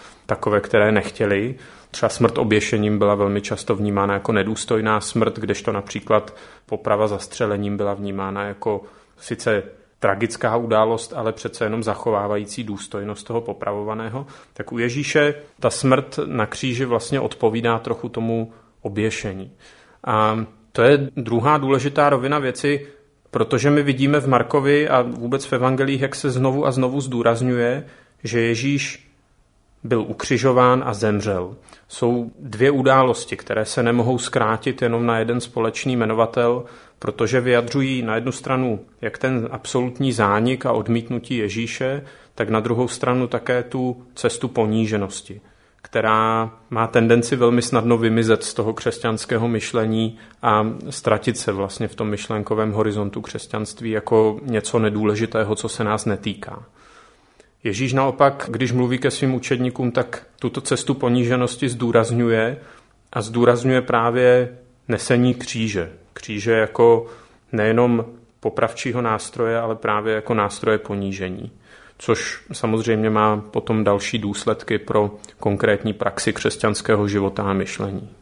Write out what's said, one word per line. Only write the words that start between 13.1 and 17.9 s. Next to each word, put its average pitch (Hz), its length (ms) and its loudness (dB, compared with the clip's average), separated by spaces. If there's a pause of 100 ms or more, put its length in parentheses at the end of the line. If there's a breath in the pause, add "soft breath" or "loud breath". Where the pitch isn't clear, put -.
toho 117 140 -4
popravovaného, 110 840 -8 (260 loud breath)
tak - 180 -12
u 120 60 -8
Ježíše 143 560 2 (260)
ta 117 100 0
smrt 131 560 2
na 110 200 -2
kříži 127 400 -4
vlastně 120 340 0
odpovídá 117 600 0
trochu 117 300 -6